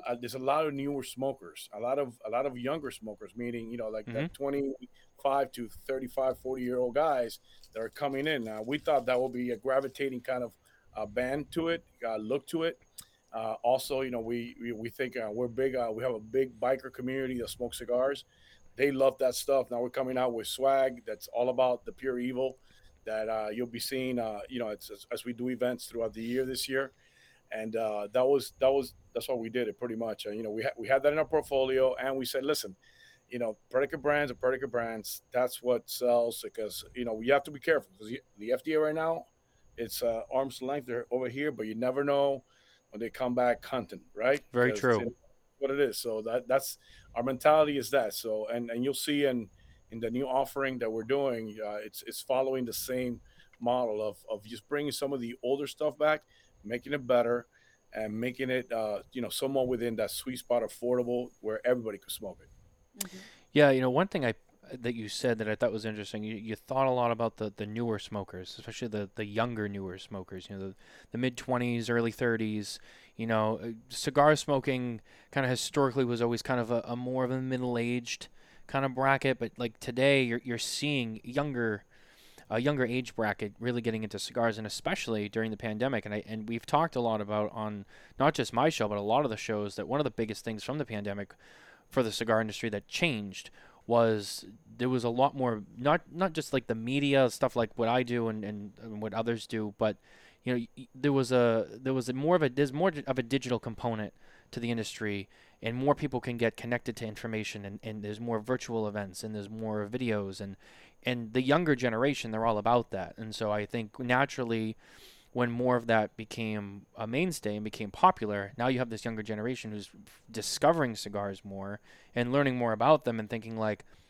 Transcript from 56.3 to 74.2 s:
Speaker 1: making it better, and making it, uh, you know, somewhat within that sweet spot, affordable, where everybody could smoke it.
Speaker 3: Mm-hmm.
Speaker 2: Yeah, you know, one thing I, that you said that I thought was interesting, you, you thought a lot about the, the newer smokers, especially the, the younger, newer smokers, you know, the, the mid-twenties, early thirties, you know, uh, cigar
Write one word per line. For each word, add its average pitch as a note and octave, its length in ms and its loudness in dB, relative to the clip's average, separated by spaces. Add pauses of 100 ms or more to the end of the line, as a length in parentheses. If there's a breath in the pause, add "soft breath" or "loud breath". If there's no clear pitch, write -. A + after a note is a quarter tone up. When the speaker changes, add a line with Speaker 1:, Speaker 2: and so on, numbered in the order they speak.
Speaker 1:
making A#2+ 280 -6
it C#3 140 -2
better, A#2+ 400 4 (480 soft breath)
and G#2+ 180 -4
making B2 380 -2
it, B2+ 200 0
uh, A2 280 -2 (140)
you B2+ 100 -4
know, G#2+ 80 -4
somewhat C3+ 380 0
within A#2+ 280 0
that G#2+ 140 0
sweet - 280 -6
spot, A#2+ 240 2
affordable, B2 680 0 (100)
where G#2+ 260 -4
everybody A#2 300 2
could - 160 -14
smoke F#2+ 300 -10
it. - 640 -16
Speaker 3:
Mm-hmm. F#3 120 -18 (340 loud breath)
Speaker 2:
Yeah, C#3+ 180 10
you C3 100 6
know, B2+ 100 4
one E3 180 2
thing C#3+ 180 0
I, A2+ 80 2 (460)
that A#2+ 140 -2
you A2 140 -6
said A#2 300 0
that A2 100 -2
I G#2+ 60 0
thought G#2 180 2
was G#2+ 120 -4
interesting, G#2+ 380 -6
you, A2 140 -6
you A2 180 -6
thought C3+ 320 0
a C3+ 40 4
lot B2 200 2
about A2+ 260 0
the, G#2 180 -4
the G#2+ 120 -6
newer A2 320 -2
smokers, F#2+ 600 -8
especially A#2 300 -8
the, G#2 280 -4
the G#2+ 100 -4
younger, G#2+ 420 0
newer G2 300 -6
smokers, F#2+ 500 -12
you G2 80 -12
know, F#2+ 120 -8
the, F#2+ 60 -10 (360 loud breath)
the A#2 80 -6
mid-twenties, B2 720 0
early A#2 220 2
thirties, A2 640 0 (380 loud breath)
you A2+ 100 -4
know, A2 360 2
uh, A#2 60 -8 (220)
cigar D3 460 6